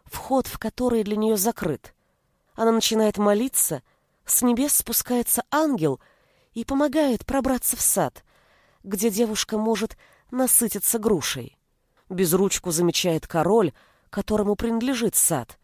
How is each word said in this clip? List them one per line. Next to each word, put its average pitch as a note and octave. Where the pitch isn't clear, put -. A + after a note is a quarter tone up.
вход -
в -
который A#3
для G#3
неё A3
закрыт. F#3
Она A3+
начинает A3
молиться — G#3
с -
небес B3
спускается -
ангел A#3
и A3+
помогает C#4
пробраться B3+
в -
сад, -
где G3+
девушка G#3+
может A3
насытиться A#3+
грушей. F3
Безручку F#3
замечает E3
король, F3
которому G#3
принадлежит A#3
сад, -